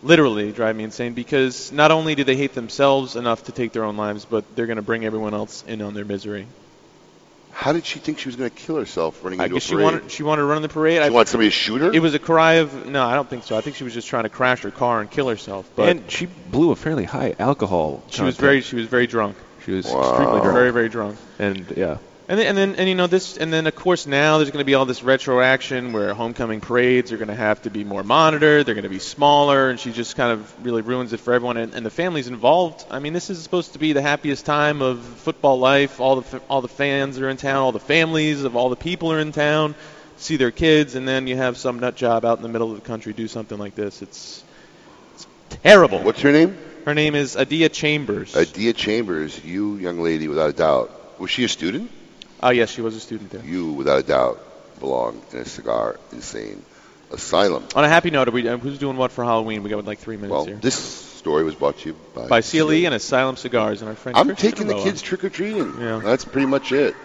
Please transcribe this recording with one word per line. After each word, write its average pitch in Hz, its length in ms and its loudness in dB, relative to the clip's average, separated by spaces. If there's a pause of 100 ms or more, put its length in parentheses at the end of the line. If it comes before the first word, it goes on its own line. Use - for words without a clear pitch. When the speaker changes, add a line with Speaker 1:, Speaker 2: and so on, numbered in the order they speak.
Speaker 1:
Literally 120 500 4
drive 110 220 0
me 110 100 -8
insane 120 300 -6
because 127 580 -2
not 147 180 4
only 160 240 2
do 139 100 0
they 131 120 2
hate 139 180 -4
themselves 135 640 0
enough 117 280 -2
to - 80 -14
take 120 200 -6
their 113 120 -4
own 104 120 -4
lives, 104 280 -6
but 110 200 -4 (120)
they're 117 100 -2
gonna 110 160 -4
bring 113 220 -4
everyone 110 300 -4
else 104 320 -8
in 110 160 -10
on 104 120 -8
their 104 100 -10
misery. 101 420 -8 (1040)
Speaker 2:
How - 200 -2
did 170 140 -2
she - 120 -8
think - 200 -6
she 135 100 -8
was 120 80 -10
gonna 123 140 -4
kill - 260 -8
herself 87 480 -4
running 92 160 -6
Speaker 1:
I 87 40 0
Speaker 2:
into 107 120 -2
a - 20 0
Speaker 1:
guess - 80 -4
she - 80 -4
Speaker 2:
parade? 101 100 4
Speaker 1:
wanted, 160 260 0
she - 120 -10
wanted 151 200 0
to 143 40 2
run 147 120 2
in 156 40 -4
the 156 60 -6
parade. 160 300 2
Speaker 2:
She 151 80 4
Speaker 1:
I - 20 4
Speaker 2:
wanted 117 220 6
somebody 113 180 4
to 95 80 2
shoot 113 240 -2
her? 170 120 2
Speaker 1:
It 160 80 6
was 165 140 2
a 147 40 0
cry 160 360 4
of, 143 320 0
no, 139 200 -2
I 120 80 0
don't 135 140 0
think 120 160 -10
so. 110 120 -4
I 110 60 -2
think 147 140 -8
she 131 80 -12
was 117 100 -8
just 117 140 -8
trying 117 160 -2
to 110 40 -4
crash 127 320 0
her 101 100 -8
car 120 300 0
and 104 100 -8
kill 139 180 -2
herself. 98 460 -8
But - 140 4
Speaker 3:
And 170 220 0
she - 160 -6
blew 160 460 0
a - 40 2
fairly 151 280 -2
high 135 340 -4
alcohol 95 720 0
Speaker 1:
she 117 120 -4
was 87 140 0
Speaker 3:
content. - 40 -8
Speaker 1:
very, 139 200 6
she 120 160 -8
was 113 100 -4
very 123 200 2
drunk. 110 300 -2 (280)
Speaker 3:
She 92 80 -4
was 92 140 -2
Speaker 2:
Wow. 65 160 0
Speaker 3:
extremely 62 380 4
drunk. 92 120 2
Speaker 1:
Very, 123 200 4
very 117 180 0
drunk. 107 260 -6 (220)
Speaker 3:
And, 98 360 -4
yeah. 85 220 -2 (320)
Speaker 1:
And 202 120 2
then, 220 80 2
and 196 100 0
then, 196 200 2
and, 185 100 2
you 185 80 0
know, 180 100 2
this, 185 300 0
and 160 160 -4
then, 160 160 0
of - 80 -4
course, 180 280 0
now 147 340 4
there's 143 120 2
gonna 143 140 -4
be 139 100 4
all 135 100 6
this 123 160 -4
retroaction 127 920 2
where 101 200 -2
homecoming 117 480 -4
parades 123 520 2
are 113 60 -6
gonna 107 180 -8
have 107 260 0
to 110 80 -6
be 101 140 -6
more 98 180 -6
monitored, 151 640 4
they're 113 80 -2
gonna 101 140 -6
be 95 100 -6
smaller, 143 720 4
and 120 80 -4
she 117 140 -8
just 117 240 -8
kind 120 160 2
of 107 200 -6 (140)
really 117 160 -2
ruins 120 300 -4
it 113 80 -6
for 120 140 0
everyone. 120 220 0
And, 113 160 -6
and 113 140 -8
the 107 40 -4
families 165 360 -4
involved, 143 640 2
I 131 80 -6
mean, 147 140 -6
this 175 180 -6
is 175 100 -8
supposed 170 340 -4
to 151 40 -18
be 156 140 0
the 139 100 2
happiest 143 420 -2
time 147 380 0
of 123 220 -2
football 131 560 0
life. 139 400 4
All 131 200 4
the 120 60 -12 (100)
f-, - 140 -10
all 135 120 0
the 123 40 -8
fans 139 540 -2
are 135 80 -2
in 135 80 -4
town, 139 220 -2
all 131 120 2
the 110 80 -4
families 156 640 0
of 120 140 -2
all 123 140 2
the 123 60 -2
people 165 360 -4
are 156 80 0
in 151 100 -2
town, 151 460 0 (400)
see - 200 -4
their 127 140 4
kids, 151 460 4
and 131 100 -4
then 131 220 -2
you 127 80 -2
have 127 200 0
some 123 220 -4
nut 123 160 -2
job 117 300 0
out 117 140 2
in 117 40 -12
the 117 60 -10
middle 113 240 -2
of - 40 -8
the - 80 -16
country 113 280 -8
do 110 160 -6
something 107 300 -10
like 101 180 -10
this. 101 260 -6
It's, - 400 -18 (720)
it's - 120 -20 (360)
terrible. 156 380 10
Speaker 2:
What's 107 220 2
her 143 100 8
name? 170 260 6 (280)
Speaker 1:
Her 147 80 0
name 151 200 2
is 143 220 0
Adia 151 320 2
Chambers. 135 680 -2
Speaker 2:
Adia 101 360 2
Chambers, 82 720 -4
you 101 320 -4
young 87 260 -6
lady, 80 240 0
without 76 240 0
a - 20 -8
doubt. 71 680 0
Was 92 100 -8
she 123 140 0
a 110 40 0
student? 120 440 -6 (500)
Speaker 1:
Oh, 127 80 4
yes, 117 200 2
she 120 120 -8
was 113 140 -4
a 110 40 -12
student 104 300 -12
there. 101 140 -14
Speaker 2:
You, 87 280 -4
without 69 260 2
a 67 40 0
doubt, 64 380 0 (400)
belong 60 400 -4 (120)
in 62 60 -12
a 60 60 -10
cigar 57 540 -4 (140)
insane 55 500 -12 (500)
asylum. 87 520 0 (100)
Speaker 1:
On 143 100 4
a 147 40 4
happy 170 220 4
note, 135 180 2
are 117 40 -2
we, 120 160 -2
uh, 120 100 -2
who's 139 200 -8
doing 139 180 -4
what 127 160 -2
for 123 120 -6
Halloween? 110 380 0
We 104 80 -8
got, 104 140 -6
like, 104 160 -10
three 110 160 -12
minutes 101 160 -8
Speaker 2:
Well, 76 120 0
Speaker 1:
here. 104 160 -10
Speaker 2:
this 131 140 0
story - 720 -4
was 78 100 -4
brought 71 240 -2
to - 120 -12
you 78 60 -12 (180)
by 60 140 -10
Speaker 1:
By 117 120 4
C 160 180 -2
L 156 80 2
E - 20 -2
Speaker 2:
C 156 80 4
L 170 60 2
E. 175 40 2
Speaker 1:
and 147 80 0
Asylum 127 420 -2
Cigars 110 440 -2
and 110 80 -12
our 110 80 -10
friend 127 220 -4
Speaker 2:
I'm - 80 6
Speaker 1:
Christian 226 240 0
Speaker 2:
taking 214 160 -6
the 208 80 -2
Speaker 1:
Moa. - 100 -4
Speaker 2:
kids 190 180 -2
trick-or-treating. 190 800 -6
Speaker 1:
Yeah. 113 240 -4
Speaker 2:
That's 120 200 2
pretty 139 220 0
much 135 260 0
it. 131 220 2 (100)